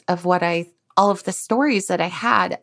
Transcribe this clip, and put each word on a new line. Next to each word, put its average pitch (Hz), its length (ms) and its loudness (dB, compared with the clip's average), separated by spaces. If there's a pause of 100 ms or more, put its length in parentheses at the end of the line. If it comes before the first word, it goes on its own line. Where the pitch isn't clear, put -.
of 175 180 -2
what 180 180 2
I, 170 240 -2 (280)
all 202 160 6
of 196 140 -6
the 190 60 -2
stories 233 560 -2
that 170 140 -2
I 170 60 0
had 196 560 -2